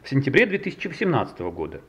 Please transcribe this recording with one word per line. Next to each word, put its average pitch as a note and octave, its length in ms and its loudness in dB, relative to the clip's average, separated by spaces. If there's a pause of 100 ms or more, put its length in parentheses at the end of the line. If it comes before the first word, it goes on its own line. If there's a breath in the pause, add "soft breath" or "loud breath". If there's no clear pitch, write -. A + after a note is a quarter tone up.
в - 40 -16
сентябре C#3 380 4
две G3 140 -2
тысячи - 280 -8
восемнадцатого D3 600 0
года. E2 400 -8